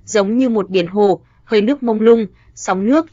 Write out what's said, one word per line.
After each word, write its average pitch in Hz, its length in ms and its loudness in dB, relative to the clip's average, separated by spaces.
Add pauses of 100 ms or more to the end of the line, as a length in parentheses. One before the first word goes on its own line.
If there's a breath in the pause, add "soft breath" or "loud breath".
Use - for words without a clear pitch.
giống 214 340 -2
như 262 100 0
một 202 220 -2
biển 180 160 0
hồ, 196 340 0 (240 soft breath)
hơi 214 180 0
nước 277 200 -2
mông 220 180 -2
lung, 226 260 4 (280 soft breath)
sóng 190 320 -4
nước 320 260 0